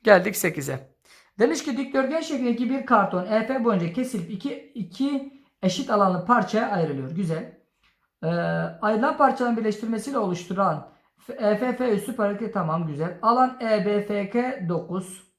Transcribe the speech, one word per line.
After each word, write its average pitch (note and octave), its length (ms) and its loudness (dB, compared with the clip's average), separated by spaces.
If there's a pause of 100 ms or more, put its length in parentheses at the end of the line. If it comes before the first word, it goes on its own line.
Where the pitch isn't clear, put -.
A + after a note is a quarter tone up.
Geldik F#3+ 320 6
sekize. C#3 600 -4 (440)
Demiş C#4+ 240 4
ki B3 140 -4
dikdörtgen C#4 440 0
şeklindeki B3 480 -2
bir C4+ 160 -2
karton F#3+ 400 2
E A3 220 0
F C4 160 -2
boyunca F3 300 2
kesilip A#3+ 380 -4
iki, - 440 -10
iki C4+ 580 -4 (280)
eşit F#3+ 280 0
alanlı F#3+ 360 2
parçaya A#3 440 2
ayrılıyor. D3 420 -2
Güzel. E3 480 -4 (640)
Ee, D#3+ 40 -2 (540)
ayrılan A3 360 0
parçaların B3 400 4
birleştirmesiyle A3 600 -2
oluşturan F3+ 680 -2 (300)
F-, - 160 -14
E G#3+ 240 2
F B3 160 0
F B3 180 0
üssü G#3 240 -2
paralel, G#3 380 -2
tamam, E3 340 0
güzel. D#3 340 -4
Alan B3+ 400 2
E G#3+ 240 2
B G#3 160 2
F G3+ 280 -4
K A#3+ 400 -2
dokuz. F3 540 -6 (160)